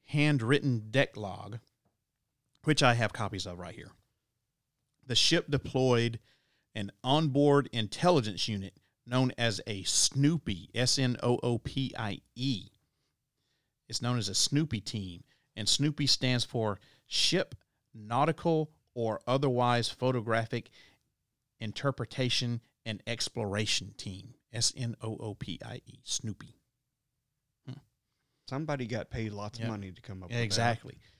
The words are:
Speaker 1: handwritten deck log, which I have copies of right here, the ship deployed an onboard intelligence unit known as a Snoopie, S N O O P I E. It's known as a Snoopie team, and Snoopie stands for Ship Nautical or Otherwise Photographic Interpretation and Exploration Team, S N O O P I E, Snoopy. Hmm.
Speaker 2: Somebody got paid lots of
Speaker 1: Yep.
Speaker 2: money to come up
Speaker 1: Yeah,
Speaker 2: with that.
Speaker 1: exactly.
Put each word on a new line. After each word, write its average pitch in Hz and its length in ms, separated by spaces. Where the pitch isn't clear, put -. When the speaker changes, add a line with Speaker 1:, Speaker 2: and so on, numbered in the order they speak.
Speaker 1:
handwritten 135 840
deck 131 280
log, 104 420
which 151 180
I 123 120
have 117 180
copies 98 340
of 90 140
right 85 160
here, - 160
the 123 100
ship - 340
deployed 123 720
an 101 160
onboard 143 720
intelligence 113 760
unit 101 260
known 127 320
as 117 300
a 95 160
Snoopie, 135 920
S 123 220
N 127 240
O 120 220
O 120 140
P - 400
I 104 240
E. 120 320
It's 117 120
known 120 160
as 104 120
a 98 40
Snoopie 139 520
team, 92 400
and 104 100
Snoopie 147 400
stands 127 380
for 107 340
Ship - 480
Nautical 151 800
or 113 340
Otherwise 123 600
Photographic 117 840
Interpretation 120 1000
and 110 220
Exploration 107 880
Team, 98 380
S 117 240
N 120 280
O 110 140
O 104 180
P - 280
I 113 220
E, - 180
Snoopy. - 520
Hmm. 127 80
Speaker 2:
Somebody 139 380
got 104 240
paid 110 220
lots 104 260
of 113 60
Speaker 1:
Yep. 110 40
Speaker 2:
money 101 220
to - 100
come 95 220
up 90 80
Speaker 1:
Yeah, 120 60
Speaker 2:
with - 20
that. 120 60
Speaker 1:
exactly. 117 520